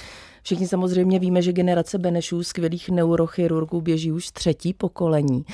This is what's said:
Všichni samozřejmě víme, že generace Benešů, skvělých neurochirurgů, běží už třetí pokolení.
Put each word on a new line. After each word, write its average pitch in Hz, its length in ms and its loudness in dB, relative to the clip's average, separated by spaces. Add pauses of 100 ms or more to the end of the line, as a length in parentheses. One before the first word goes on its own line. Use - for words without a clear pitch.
(420)
Všichni 185 260 -2
samozřejmě 185 500 2
víme, 180 240 2
že 180 100 2
generace 180 460 0
Benešů, 175 440 -2
skvělých 170 480 -4
neurochirurgů, 165 880 2
běží 160 320 0
už 170 180 -6
třetí - 440 -2
pokolení. 147 800 0